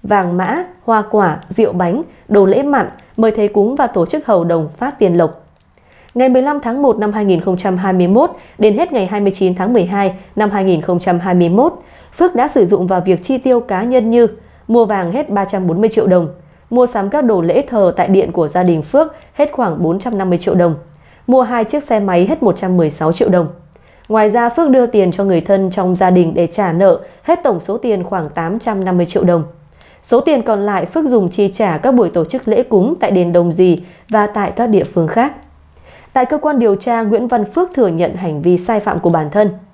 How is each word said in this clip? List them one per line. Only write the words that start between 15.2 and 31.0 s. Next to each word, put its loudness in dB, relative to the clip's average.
ba -2
trăm -4
bốn 0
mươi 2
triệu 0
đồng, 2
mua 2
sắm -4
các -2
đồ 2
lễ 2
thờ 0
tại 0
điện 2
của 0
gia 0
đình 2
Phước 0
hết -2
khoảng -2
bốn 0
trăm -6
năm -2
mươi 0
triệu -2
đồng, 2
mua 4
hai -2
chiếc -4
xe 0
máy 2
hết -2
một 2
trăm -2
mười 2
sáu -2
triệu 0
đồng. 2
Ngoài 2
ra, 0
Phước 0
đưa 4
tiền 2
cho -2
người 2
thân 0
trong -2
gia 2
đình 4
để 0
trả -4
nợ 2
hết 0
tổng 0
số -6
tiền -2
khoảng -6
tám -6
trăm -4
năm 0
mươi 2
triệu -2
đồng. 2
Số 2
tiền 2
còn 0
lại -2
Phước -4